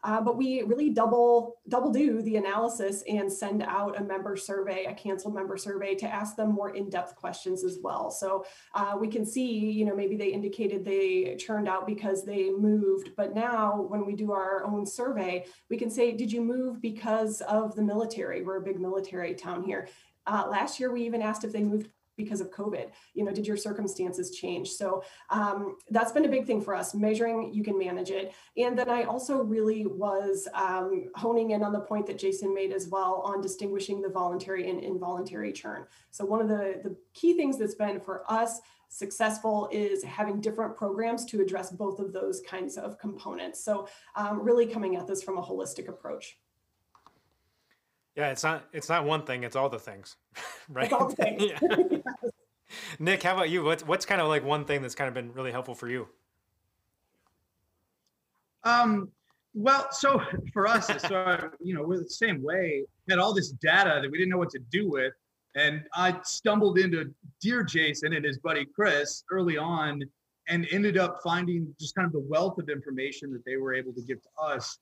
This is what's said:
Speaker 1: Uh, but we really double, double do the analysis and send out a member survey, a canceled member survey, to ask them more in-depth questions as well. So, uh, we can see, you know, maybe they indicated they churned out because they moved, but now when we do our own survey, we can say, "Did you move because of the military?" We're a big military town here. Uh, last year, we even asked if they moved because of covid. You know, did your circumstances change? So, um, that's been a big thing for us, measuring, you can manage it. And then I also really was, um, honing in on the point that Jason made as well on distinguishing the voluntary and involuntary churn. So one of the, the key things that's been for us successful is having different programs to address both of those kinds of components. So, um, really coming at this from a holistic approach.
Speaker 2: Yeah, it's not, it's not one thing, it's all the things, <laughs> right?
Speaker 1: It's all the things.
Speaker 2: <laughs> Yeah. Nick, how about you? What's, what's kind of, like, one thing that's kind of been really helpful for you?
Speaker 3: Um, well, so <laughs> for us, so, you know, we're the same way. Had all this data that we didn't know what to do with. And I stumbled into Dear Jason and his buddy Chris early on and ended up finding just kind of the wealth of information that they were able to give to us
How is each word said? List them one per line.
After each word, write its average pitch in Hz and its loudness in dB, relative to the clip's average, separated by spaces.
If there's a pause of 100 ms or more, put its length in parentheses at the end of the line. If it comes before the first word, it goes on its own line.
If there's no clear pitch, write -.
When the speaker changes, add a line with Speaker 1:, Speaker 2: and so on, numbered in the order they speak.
Speaker 1:
Uh, 214 2
but 226 2
we 262 0
really 247 4
double, 233 6 (100)
double 240 2
do 233 4
the 214 0
analysis 202 0
and 202 0
send 202 -2
out 202 -2
a 202 -2
member 196 -4
survey, 196 -4
a - -6
canceled 202 -4
member 190 -4
survey, 196 -4
to 196 -4
ask 208 -4
them 214 2
more 202 -2
in-depth 180 -4
questions 185 -4
as 180 -2
well. - -2
So, 190 -2 (280)
uh, 202 0
we 220 0
can 214 -2
see, 254 -2 (260)
you 214 2
know, 208 2
maybe 202 0
they 202 0
indicated 202 -2
they 190 2
churned 208 -2
out 190 0
because 208 -2
they 196 0
moved, 196 4
but 196 0
now 214 2
when 202 0
we 202 -2
do 208 -2
our 196 0
own 208 -2
survey, 196 -2 (240)
we 226 0
can 226 -2
say, 240 2
"Did 214 -2
you 233 0
move 247 -2
because 220 -2
of 214 0
the 220 0
military?" 202 0
We're 190 -4
a 185 -4
big 190 -4
military 180 -4
town 170 -8
here. 190 -6 (380)
Uh, 208 0
last 214 -2
year, 254 0
we 240 0
even 233 -2
asked 214 -2
if 214 -4
they 208 0
moved 214 2 (300)
because 208 -4
of - -6
covid. 196 -6 (220)
You 214 0
know, 202 0
did 208 -2
your 208 0
circumstances 185 -4
change? - -6
So, 190 -2 (280)
um, 202 0 (120)
that's 226 4
been 302 6
a 269 4
big 262 2
thing 214 2
for 285 -2
us, 214 -4
measuring, 220 2
you 208 0
can 202 0
manage 185 -2
it. 190 -4 (240)
And 240 2
then 247 2
I 240 2
also 254 0
really 220 2
was, 196 0
um, 185 0
honing 226 2
in 208 2
on 208 0
the 208 0
point 208 -2
that 196 -8
Jason 196 0
made 190 -2
as 180 -4
well 185 0
on 196 -2
distinguishing 196 -4
the 196 -2
voluntary 185 -2
and 180 -4
involuntary 180 -4
churn. - -10 (240)
So - -8
one 214 2
of 214 2
the, 202 0
the 190 -6 (180)
key 349 6
things 285 2
that's 214 -2
been 202 -2
for - -8
us 226 0 (300)
successful 214 -2
is 208 0
having 208 -2
different 214 -2
programs 226 -2
to 202 0
address 185 0
both 190 -4
of 190 -4
those 190 -4
kinds 190 -8
of - -10
components. 175 -8
So, 202 -2 (280)
um, 208 -2
really 233 6
coming 208 -2
at 175 -8
this 190 -4
from 190 -4
a 175 -4
holistic - -8
approach. - -12 (1800)
Speaker 2:
Yeah, 147 0
it's 127 -6
not, 156 0
it's 151 -8
not 160 2
one 151 2
thing, 123 -4
it's 117 -6
all 135 2
the 117 -6
things, 98 -16 (260)
<laughs> - -14
right? 143 0
Speaker 1:
It's 233 2
all 262 4
the - -4
things. 202 2
Speaker 2:
<laughs> 196 0
Yeah. 349 4 (1000)
Nick, 185 2
how 180 4
about 185 2
you? 175 0
What's, 160 2
what's 180 0
kind 196 2
of, 156 4
like, 151 4
one 147 0
thing 143 0
that's 123 -8
kind 139 -2
of 123 -4
been 120 -8
really 131 -6
helpful 127 -6
for 120 -10
you? 120 -4 (2500)
Speaker 3:
Um, 226 4 (440)
well, 269 4
so 277 4 (160)
<laughs> - -8
for 202 4
us, 226 4
so, 185 0
you 180 -4
know, 147 -2
we're 175 0
the 165 -8
same 180 0
way. 156 0 (260)
Had 180 6
all 208 4
this 190 0
data 156 6
that 139 -2
we 156 -4
didn't 185 2
know 185 2
what 170 0
to 135 -8 (120)
do 196 2
with. 135 0 (420)
And 147 2 (120)
I 180 4
stumbled 208 4
into 175 2 (300)
Dear 233 2
Jason 156 0
and 151 -2
his 143 -2
buddy 151 -2
Chris 147 0
early 175 2
on 151 -2 (440)
and 170 0
ended 196 4
up 175 2
finding 170 0
just 156 -8
kind 185 2
of 175 0
the 151 0
wealth 156 0
of 147 -6
information 139 -6
that 120 -10
they 127 -4
were 135 -2
able 127 -2
to 120 -8
give 120 -6
to - -20 (120)
us 143 -4